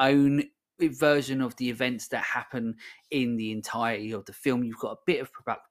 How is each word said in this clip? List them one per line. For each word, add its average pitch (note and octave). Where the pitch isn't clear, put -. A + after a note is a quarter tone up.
own C#3+
version C#3+
of A#2+
the B2
events B2
that A2+
happen A#2
in B2
the A2
entirety A2
of G2+
the -
film. B2+
You've A2+
got A2
a -
bit D3+
of C3
produ-, -